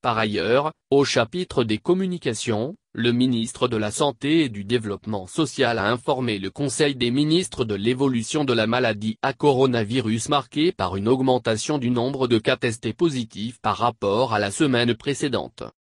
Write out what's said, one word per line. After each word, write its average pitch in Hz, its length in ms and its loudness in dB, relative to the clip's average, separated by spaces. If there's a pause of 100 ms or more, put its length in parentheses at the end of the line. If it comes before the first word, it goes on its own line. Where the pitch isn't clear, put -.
Par 113 160 0
ailleurs, 113 540 0 (180)
au 139 140 6
chapitre 131 580 0
des 107 160 0
communications, 165 960 -2 (180)
le 117 200 0
ministre 120 560 0
de 113 80 -2
la 107 160 -2
Santé 147 480 0
et 143 80 2
du 101 160 -8
Développement 104 640 -4
social 123 500 0
a 101 120 2
informé 123 480 -2
le 95 120 -6
Conseil 143 460 -2
des 120 160 0
ministres 151 520 0
de 104 120 -2
l'évolution 127 680 0
de 127 80 0
la 110 140 2
maladie 110 560 0
à 131 100 0
coronavirus 117 960 2
marquée 147 440 0
par 92 240 -4
une 101 120 0
augmentation 127 680 2
du 127 120 -2
nombre 127 360 0
de 117 120 4
cas 131 180 2
testés 117 360 -4
positifs 123 680 -4
par 101 160 0
rapport 117 560 0
à 104 60 2
la 98 100 0
semaine 120 440 2
précédente. 117 680 -4 (220)